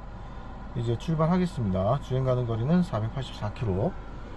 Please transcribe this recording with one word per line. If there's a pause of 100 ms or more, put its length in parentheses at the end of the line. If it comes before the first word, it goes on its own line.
(760)
이제
출발하겠습니다.
주행
가는
거리는
사백팔십사
킬로. (440)